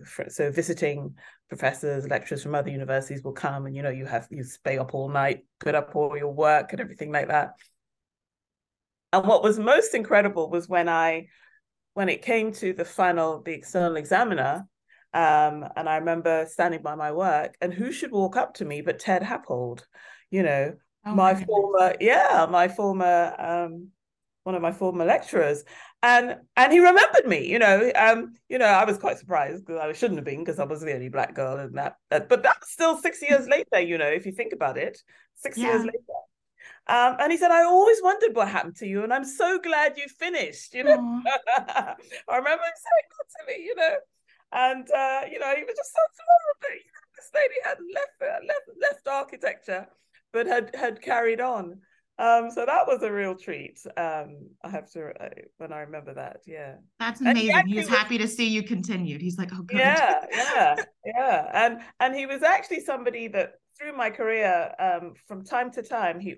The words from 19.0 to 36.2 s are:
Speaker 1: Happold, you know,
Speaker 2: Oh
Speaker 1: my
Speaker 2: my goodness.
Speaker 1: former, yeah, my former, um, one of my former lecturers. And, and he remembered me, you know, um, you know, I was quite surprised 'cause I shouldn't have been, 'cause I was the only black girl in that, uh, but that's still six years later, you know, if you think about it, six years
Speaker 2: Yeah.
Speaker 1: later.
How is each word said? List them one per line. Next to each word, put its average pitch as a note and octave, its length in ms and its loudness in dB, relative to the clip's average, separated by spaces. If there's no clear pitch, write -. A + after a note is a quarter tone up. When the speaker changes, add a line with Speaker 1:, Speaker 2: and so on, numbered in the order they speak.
Speaker 1:
Happold, B2 640 -8
you F#3+ 120 0
know, C#3+ 320 0
Speaker 2:
Oh G#3 100 -4
Speaker 1:
my - 0 -
Speaker 2:
my F#3+ 180 6
goodness. F#3+ 140 -6
Speaker 1:
former, G3 540 4
yeah, A#3 480 6
my F3+ 180 4
former, F#3 720 2
um, E3+ 500 -6
one F#3 120 -4
of F3 60 -2
my E3+ 120 0
former F3 320 -2
lecturers. D#3+ 580 0
And, B3 340 6
and C4 180 6
he F4 60 10
remembered F#4 480 8
me, D3+ 200 0
you A#3 120 0
know, G#3+ 360 6
um, A#3 380 4
you B3 100 -4
know, A#3+ 80 4
I G3+ 180 6
was G3+ 120 0
quite - 220 -4
surprised E3 460 -4
'cause E3 140 -8
I D#3 140 -6
shouldn't G3 260 -2
have C#3 60 -10
been, D3 200 -8
'cause E3 140 -6
I C#3 60 -2
was D3+ 160 -8
the D#3 120 -6
only B2+ 160 -8
black C3 260 -4
girl C3+ 240 -6
in C3+ 140 -12
that, C#3 240 -8
uh, D3+ 100 2
but A#3+ 220 2
that's - 280 2
still E4 260 2
six - 240 -4
years C#4+ 260 2
later, C4 340 2
you E3+ 160 -2
know, D3+ 100 0
if E3+ 180 -2
you G3 80 -10
think A3 200 -8
about C#3+ 240 -4
it, D3+ 220 -8
six - 280 -8
years A3+ 180 2
Speaker 2:
Yeah. - 20 -2
Speaker 1:
later. - 160 -6